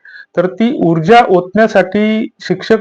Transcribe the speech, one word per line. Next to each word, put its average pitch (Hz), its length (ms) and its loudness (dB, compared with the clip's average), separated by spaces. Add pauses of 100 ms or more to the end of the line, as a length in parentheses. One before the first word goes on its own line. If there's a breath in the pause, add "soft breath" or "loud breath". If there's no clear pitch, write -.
(360 loud breath)
तर 175 100 0
ती 226 360 -4
ऊर्जा 165 340 2 (120)
ओतण्यासाठी 208 1000 0 (120)
शिक्षक 185 400 -2